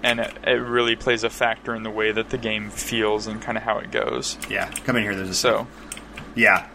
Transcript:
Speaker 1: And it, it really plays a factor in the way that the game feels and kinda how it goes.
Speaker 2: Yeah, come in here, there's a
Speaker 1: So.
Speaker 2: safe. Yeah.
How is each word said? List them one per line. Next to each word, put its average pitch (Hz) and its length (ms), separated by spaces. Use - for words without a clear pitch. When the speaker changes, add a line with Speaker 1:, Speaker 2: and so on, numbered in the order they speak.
Speaker 1:
And 120 160
it, - 140
it - 60
really 120 340
plays 113 280
a 113 60
factor 117 460
in 113 80
the 110 60
way 107 220
that 110 180
the 135 80
game 107 320
feels 107 580
and 110 140
kinda 113 200
how 107 180
it - 120
goes. - 460
Speaker 2:
Yeah, 95 200
come 123 140
in 110 60
here, 101 120
there's 95 140
a 92 40
Speaker 1:
So. 113 340
Speaker 2:
safe. - 80
Yeah. 104 400